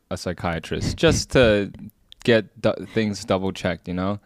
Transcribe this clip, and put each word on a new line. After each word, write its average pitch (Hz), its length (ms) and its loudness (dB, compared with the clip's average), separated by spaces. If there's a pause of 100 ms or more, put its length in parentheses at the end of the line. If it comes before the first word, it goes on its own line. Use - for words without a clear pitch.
(100)
a 95 60 -6
psychiatrist 85 800 -4
just 151 360 2
to 107 400 4 (520)
get 110 360 2
du-, 104 340 -2
things 107 300 -2
double 95 280 0
checked, 87 360 -6
you 87 60 -4
know? 95 320 -2